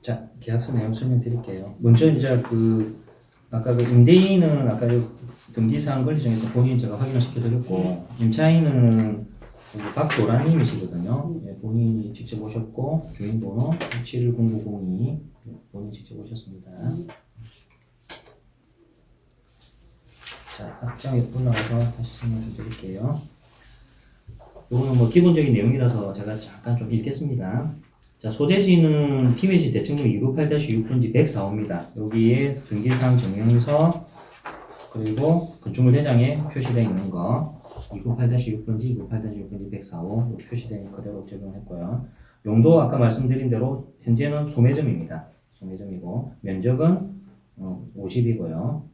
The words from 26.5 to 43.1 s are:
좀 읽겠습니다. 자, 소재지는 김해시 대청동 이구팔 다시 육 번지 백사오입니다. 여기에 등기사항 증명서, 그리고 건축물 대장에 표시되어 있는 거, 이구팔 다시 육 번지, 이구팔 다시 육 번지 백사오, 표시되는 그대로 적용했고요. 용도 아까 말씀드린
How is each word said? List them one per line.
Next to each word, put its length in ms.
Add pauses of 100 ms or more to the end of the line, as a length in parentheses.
좀 160
읽겠습니다. 800 (480)
자, 120
소재지는 1040
김해시 380
대청동 340
이구팔 420
다시 260
육 140
번지 220
백사오입니다. 840
여기에 580 (140)
등기사항 480
증명서, 920 (840)
그리고 560 (120)
건축물 320
대장에 460 (140)
표시되어 320
있는 260
거, 500 (320)
이구팔 380
다시 220
육 120
번지, 260
이구팔 320
다시 180
육 100
번지 180
백사오, 680
표시되는 560
그대로 340
적용했고요. 800 (400)
용도 340
아까 160
말씀드린 540